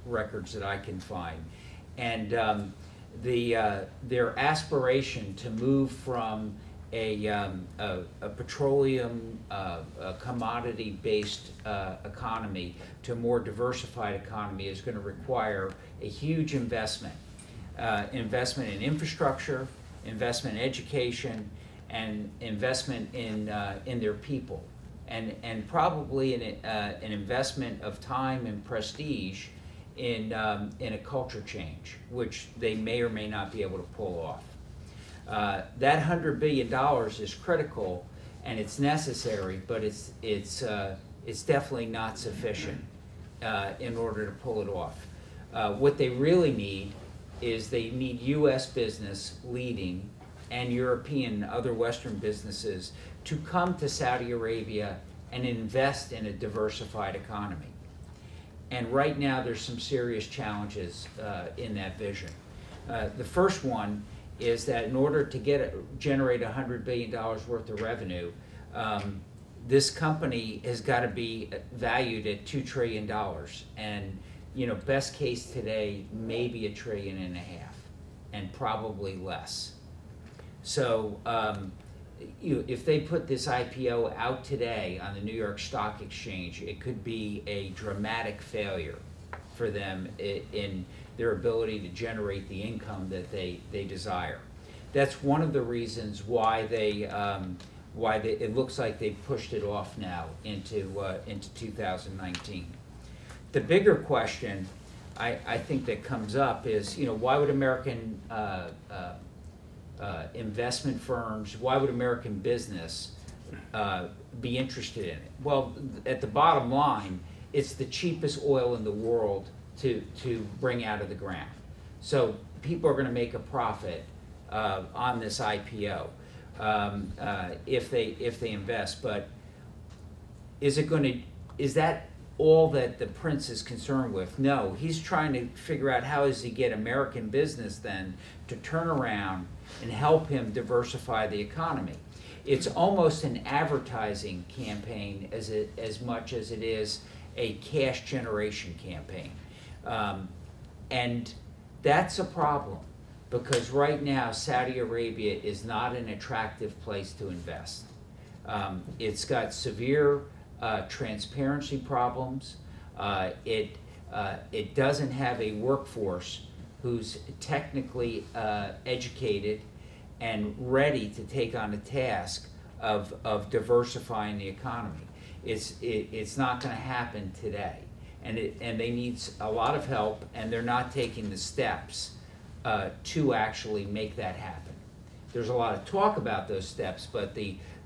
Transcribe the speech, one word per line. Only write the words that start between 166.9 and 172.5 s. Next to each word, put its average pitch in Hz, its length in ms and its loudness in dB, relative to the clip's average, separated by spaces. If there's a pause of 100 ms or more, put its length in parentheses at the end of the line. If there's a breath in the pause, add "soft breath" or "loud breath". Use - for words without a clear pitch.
technically, 123 840 -2 (100)
uh, 107 380 0 (120)
educated 107 800 0 (580 loud breath)
and 107 380 0
ready 131 500 6
to 107 160 -8
take 120 320 0
on 107 140 -2
the 104 80 -2
task 123 680 -2 (320 loud breath)